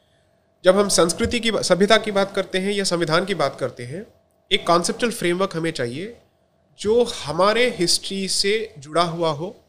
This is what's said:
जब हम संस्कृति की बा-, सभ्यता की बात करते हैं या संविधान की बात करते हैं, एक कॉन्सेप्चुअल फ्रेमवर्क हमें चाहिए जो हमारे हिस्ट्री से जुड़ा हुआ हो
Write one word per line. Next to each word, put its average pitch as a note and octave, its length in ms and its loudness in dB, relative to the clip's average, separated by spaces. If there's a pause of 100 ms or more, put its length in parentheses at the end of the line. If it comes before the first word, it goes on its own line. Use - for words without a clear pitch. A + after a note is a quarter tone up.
(640)
जब F#3 140 6
हम G#3 100 2
संस्कृति F#3 520 0
की A3+ 100 0
बा-, G3 120 -2
सभ्यता G3 340 4
की G#3+ 140 -2
बात G3 260 0
करते F#3+ 220 -2
हैं G3 140 -2
या G3+ 120 -2
संविधान E3+ 400 0
की F#3+ 100 -4
बात C#3 260 -2
करते B2 240 -6
हैं, D#3+ 220 -12 (460)
एक G3 140 0
कॉन्सेप्चुअल F3 460 2
फ्रेमवर्क F3+ 440 -2
हमें D#3+ 140 -4
चाहिए D3+ 460 -8 (600)
जो A#3 260 2
हमारे G#3+ 680 2
हिस्ट्री F#3+ 580 -2
से G#3 500 -2
जुड़ा D#3 240 0
हुआ E3 280 -2
हो D#3+ 260 -8 (120)